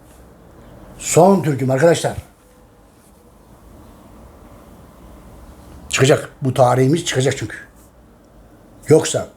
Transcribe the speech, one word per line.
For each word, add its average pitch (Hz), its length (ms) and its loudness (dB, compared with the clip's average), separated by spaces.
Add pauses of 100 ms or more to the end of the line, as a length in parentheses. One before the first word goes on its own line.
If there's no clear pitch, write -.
(1000)
Son 180 440 2
Türk'üm 131 280 -4
arkadaşlar. 143 460 0 (3750)
Çıkacak. 135 420 0 (120)
Bu 127 120 -4
tarihimiz 131 500 2
çıkacak 131 320 -4
çünkü. - 200 -12 (1300)
Yoksa 151 480 0